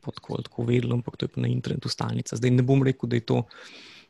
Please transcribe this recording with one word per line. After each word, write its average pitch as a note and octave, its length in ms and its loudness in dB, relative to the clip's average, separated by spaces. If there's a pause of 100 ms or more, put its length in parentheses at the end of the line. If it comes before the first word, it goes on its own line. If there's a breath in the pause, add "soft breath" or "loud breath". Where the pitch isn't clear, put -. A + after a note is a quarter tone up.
pa - 100 -10
tako - 280 -8
ali B2 80 -8
tako - 180 -6
vedeli, A#2+ 280 2
ampak - 240 -4
to - 120 -4
je - 60 -14
pa - 60 -2
na B1 100 0
internetu - 380 -2
stalnica. - 500 -4
Zdaj B2 180 4
ne B2 80 4
bom C3+ 180 4
rekel, C3 260 0
da A#2+ 100 2
je - 60 -8
to B2 180 2 (680 loud breath)